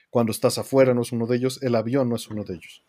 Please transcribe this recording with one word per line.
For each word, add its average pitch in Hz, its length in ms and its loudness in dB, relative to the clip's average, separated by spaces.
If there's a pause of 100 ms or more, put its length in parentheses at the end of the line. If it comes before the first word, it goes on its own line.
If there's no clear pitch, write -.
(100)
cuando 117 220 2
estás - 260 0
afuera 127 360 4
no 120 80 0
es 113 100 -8
uno 117 140 -2
de 123 100 0
ellos, 127 260 -4
el 120 140 0
avión 120 320 -2
no 117 80 -4
es - 120 -10
uno 107 140 -8
de 95 120 -10
ellos, - 340 -20